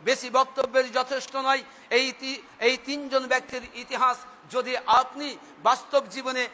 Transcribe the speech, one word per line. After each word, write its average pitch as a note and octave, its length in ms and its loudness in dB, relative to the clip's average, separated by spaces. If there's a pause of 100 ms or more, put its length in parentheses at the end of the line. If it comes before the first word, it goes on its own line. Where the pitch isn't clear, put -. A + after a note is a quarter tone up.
বেশি B3+ 280 0
বক্তব্যের C4 640 2
যথেষ্ট B3+ 440 -2
নয়। C4+ 260 2 (280)
এই B3+ 220 2
তি-, C4 520 -8
এই B3+ 120 4
তিনজন C4+ 500 -2
ব্যক্তির B3+ 480 -2
ইতিহাস B3 420 0 (340)
যদি B3 260 -2 (100)
আপনি B3+ 500 2 (220)
বাস্তব B3 520 2
জীবনে B3+ 440 -4